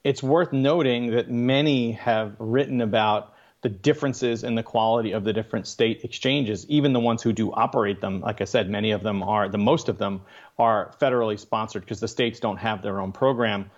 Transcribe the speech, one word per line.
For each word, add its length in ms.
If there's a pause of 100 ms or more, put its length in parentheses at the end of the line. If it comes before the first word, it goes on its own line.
it's 200
worth 300
noting 580
that 200
many 640
have 460
written 420
about 540 (280)
the 60
differences 760
in 120
the 80
quality 500
of 120
the 100
different 320
state 380
exchanges, 640
even 240
the 60
ones 220
who 100
do 200
operate 480
them. 200
Like 200
I 40
said, 260
many 220
of 100
them 200
are, 260
the 100
most 320
of 80
them 240 (360)
are 420
federally 380
sponsored 480
'cause 140
the 80
states 320
don't 160
have 240
their 200
own 120
program. 640